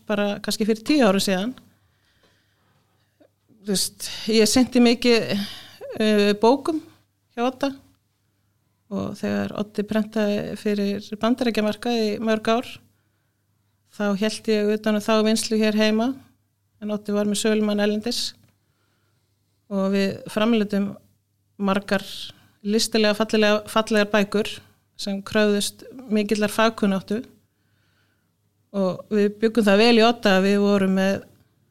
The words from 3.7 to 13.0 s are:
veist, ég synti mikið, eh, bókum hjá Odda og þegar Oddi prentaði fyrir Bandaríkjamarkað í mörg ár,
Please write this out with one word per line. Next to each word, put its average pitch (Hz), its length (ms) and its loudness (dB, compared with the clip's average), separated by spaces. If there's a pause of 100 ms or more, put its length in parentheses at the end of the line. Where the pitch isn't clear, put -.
veist, - 380 -4 (240)
ég 214 160 6
synti 247 320 4
mikið, 233 500 2 (720)
eh, 208 400 4
bókum 277 400 2 (560)
hjá 240 80 -2
Odda 262 260 -4 (1160)
og 196 320 -6
þegar 202 400 -4
Oddi 208 240 -6
prentaði 214 720 -4
fyrir 202 500 -4 (120)
Bandaríkjamarkað 226 840 -2
í 208 100 -2 (120)
mörg 220 240 -2
ár, 226 220 -2 (1200)